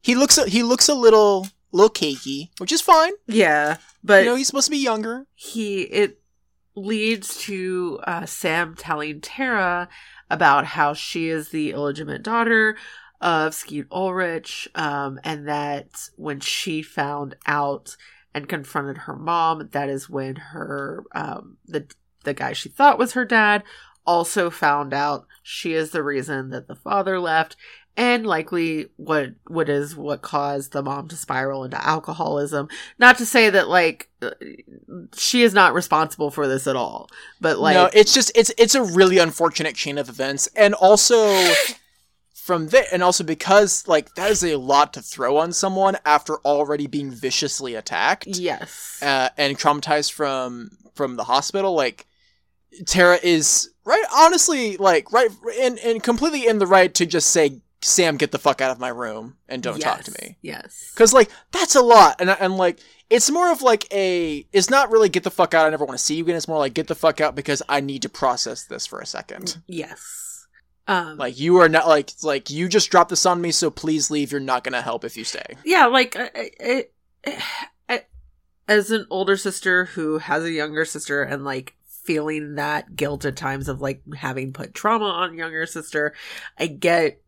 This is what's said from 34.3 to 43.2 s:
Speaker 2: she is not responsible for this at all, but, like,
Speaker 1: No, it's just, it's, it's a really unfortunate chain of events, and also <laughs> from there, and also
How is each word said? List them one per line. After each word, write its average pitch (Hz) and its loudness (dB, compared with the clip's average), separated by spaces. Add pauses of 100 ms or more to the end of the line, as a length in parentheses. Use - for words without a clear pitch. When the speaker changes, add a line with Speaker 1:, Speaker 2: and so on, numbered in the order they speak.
Speaker 2:
she - 2
is 220 6
not 185 6
responsible 156 -2
for 143 -4
this 135 -2
at 135 -2
all, 82 -8 (320)
but, 156 0
like, 156 2
Speaker 1:
No, 180 6
it's 214 8
just, 254 2
it's, 226 4
it's 233 6
a 269 4
really 185 4
unfortunate 160 0
chain 143 -6
of 127 -6
events, 135 -4
and 208 6
also 208 6 (600)
<laughs> - -20
from 165 -4
there, 220 6
and 180 0
also 180 2